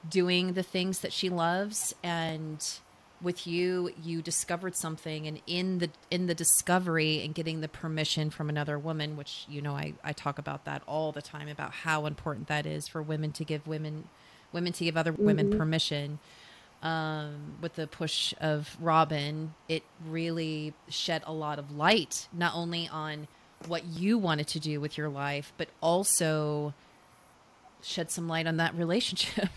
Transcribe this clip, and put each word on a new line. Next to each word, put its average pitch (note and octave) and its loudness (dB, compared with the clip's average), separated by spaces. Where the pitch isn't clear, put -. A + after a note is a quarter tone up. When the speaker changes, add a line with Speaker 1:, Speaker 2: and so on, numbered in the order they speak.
Speaker 1:
doing F3+ 4
the F#3 0
things F#3 0
that - -4
she - 0
loves. F3+ 0
And D#3+ -4
with F3+ -4
you, F3+ 0
you E3 -4
discovered F3 -2
something, D#3 -4
and D3+ -6
in F#3 2
the, E3+ 0
in F3+ 2
the E3+ 2
discovery D#3+ 4
and D3+ -6
getting D#3+ -2
the D#3 -4
permission D#3 0
from D3+ -4
another D3 0
woman, D3+ -2
which, - -10
you D3 -6
know, D3 -2
I, D3+ -4
I D3+ -4
talk - -4
about D3 -6
that C#3+ -6
all D#3 -2
the C#3+ -8
time, D3 -10
about D3 -8
how D#3 0
important - -4
that D3+ 0
is D3+ -4
for D#3 -6
women D3+ -2
to D#3+ -6
give D3+ -4
women, D#3 -6
women E3+ 0
to F3 -2
give E3 2
other D#3+ 4
women G3+ 6
Speaker 2:
Mm-hmm. - -
Speaker 1:
permission. D#3 2
Um, D3+ -2
with E3 -6
the D#3 -4
push - -2
of D3+ 0
Robin, D#3 2
it D#3+ 0
really D#3+ -2
shed D#3+ -2
a D#3+ -6
lot D3+ -2
of C#3+ -10
light, D#3+ 4
not E3+ 2
only E3+ -2
on D3+ -6
what E3+ -2
you F#3 2
wanted D#3 2
to D#3 -4
do D3+ -2
with D3 -4
your D3+ 0
life, C#3+ -2
but - -4
also D#3 4
shed - -4
some E3+ -2
light E3 0
on E3 4
that E3 4
relationship F#3 2